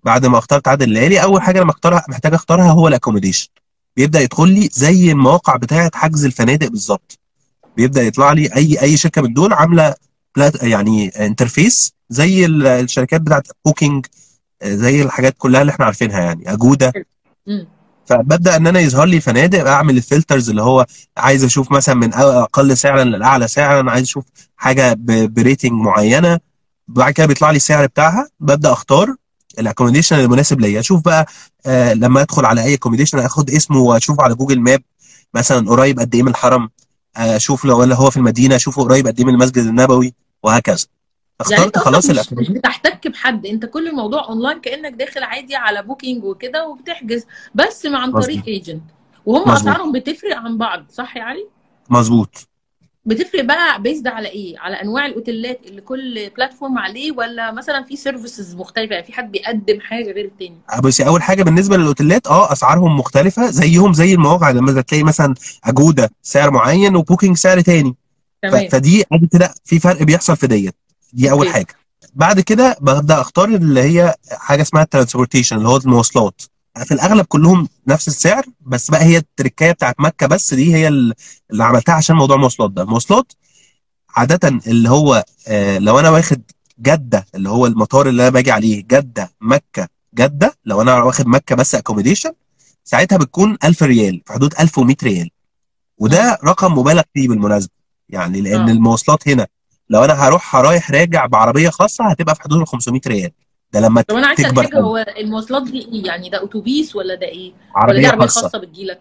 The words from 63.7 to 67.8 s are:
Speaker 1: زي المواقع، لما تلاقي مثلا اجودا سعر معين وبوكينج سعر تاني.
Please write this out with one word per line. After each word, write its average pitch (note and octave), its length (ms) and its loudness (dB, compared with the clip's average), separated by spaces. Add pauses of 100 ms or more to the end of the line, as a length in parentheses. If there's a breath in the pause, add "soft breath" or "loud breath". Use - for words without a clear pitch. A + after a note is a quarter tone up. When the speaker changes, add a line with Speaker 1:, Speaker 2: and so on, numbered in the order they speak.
Speaker 1:
زي F3 200 4
المواقع، E3 380 2
لما C3 300 2
تلاقي D3+ 220 -2
مثلا D3+ 320 0 (280 loud breath)
اجودا C3 460 2 (120)
سعر C#3+ 300 0
معين E3+ 440 2
وبوكينج F3+ 420 2
سعر F#3 240 2
تاني. D3+ 340 2 (480)